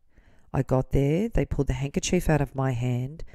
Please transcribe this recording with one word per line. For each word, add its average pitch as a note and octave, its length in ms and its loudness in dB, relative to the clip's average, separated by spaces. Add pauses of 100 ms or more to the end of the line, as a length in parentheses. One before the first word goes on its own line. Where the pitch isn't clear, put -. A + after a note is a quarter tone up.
(520)
I - 100 2
got C3 300 0
there, D#3 360 2
they D3 160 0
pulled C#3 220 -2
the C3+ 80 0
handkerchief C#3+ 560 -2
out D3 100 6
of C#3 140 -2
my C3+ 180 0
hand, B2 500 -4 (120)